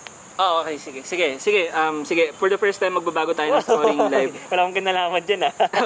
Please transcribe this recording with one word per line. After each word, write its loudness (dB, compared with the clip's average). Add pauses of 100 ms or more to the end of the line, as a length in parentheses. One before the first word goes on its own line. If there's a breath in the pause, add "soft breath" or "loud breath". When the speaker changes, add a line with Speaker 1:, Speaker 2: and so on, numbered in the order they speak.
(320)
Speaker 1:
Ah, 0
okay, -8
sige. -14
Sige, -2
sige, 0
um, -2
sige. 2
For 2
the 4
first 0
time, 2
magbabago -2
tayo 0
ng 4
Speaker 2:
<laughs> -8
Speaker 1:
scoring 2
live. 0 (160)
Speaker 2:
Wala 2
akong -6
kinalaman 0
dyan, -2
ah. 0 (320)